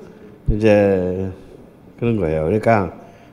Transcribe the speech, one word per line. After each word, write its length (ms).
이제 800
그런 200
거예요. 260
그러니까 480